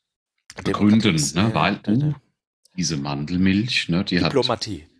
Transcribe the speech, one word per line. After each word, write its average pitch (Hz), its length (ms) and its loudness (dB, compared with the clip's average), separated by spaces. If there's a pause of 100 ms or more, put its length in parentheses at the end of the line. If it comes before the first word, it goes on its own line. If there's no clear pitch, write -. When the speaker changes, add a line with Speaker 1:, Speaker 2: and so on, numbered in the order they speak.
(580)
Speaker 1:
Demokratie - 80 -16
Speaker 2:
begründen, 104 520 4
Speaker 1:
ist, 71 180 -2
Speaker 2:
ne? 104 160 0
Speaker 1:
äh, - 40 0
Speaker 2:
Weil, 82 280 0
Speaker 1:
da, 104 100 -2
da. 139 140 2
Speaker 2:
oh, 147 80 0 (640)
diese 80 180 -2
Mandelmilch, 90 920 0
ne, 87 140 0
die 90 180 0
hat 80 100 2
Speaker 1:
Diplomatie. 110 540 -2 (140)